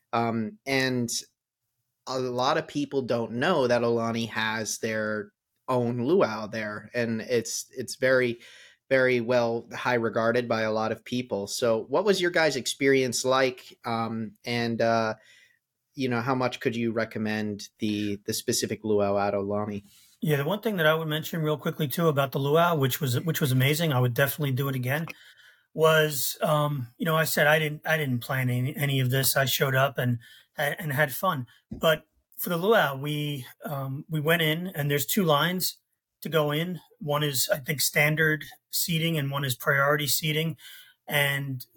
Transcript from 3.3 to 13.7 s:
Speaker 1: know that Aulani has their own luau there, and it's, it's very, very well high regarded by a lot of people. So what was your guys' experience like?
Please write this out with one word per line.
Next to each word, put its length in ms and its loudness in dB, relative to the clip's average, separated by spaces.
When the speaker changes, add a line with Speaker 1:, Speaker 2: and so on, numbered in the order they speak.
Speaker 1:
know 340 2
that 140 4
Aulani 480 0
has 500 -2
their 520 -4
own 380 0
luau 420 2
there, 460 -8
and 280 -2
it's, 440 -2
it's 180 -8
very, 440 2
very 320 4
well 500 0
high 220 -2
regarded 540 2
by 140 0
a 100 0
lot 200 0
of 140 -8
people. 400 -4
So 440 0
what 160 0
was 140 4
your 120 0
guys' 240 2
experience 680 2
like? 640 0